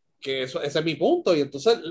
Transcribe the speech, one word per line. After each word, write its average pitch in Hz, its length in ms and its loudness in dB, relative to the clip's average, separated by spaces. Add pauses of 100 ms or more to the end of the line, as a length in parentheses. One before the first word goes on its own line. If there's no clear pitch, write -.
(200)
que 135 240 -4
eso, 135 180 -6
ese 143 180 -2
es 156 60 -2
mi 160 100 -2
punto. 208 400 2
Y 147 60 2
entonces 143 380 2 (120)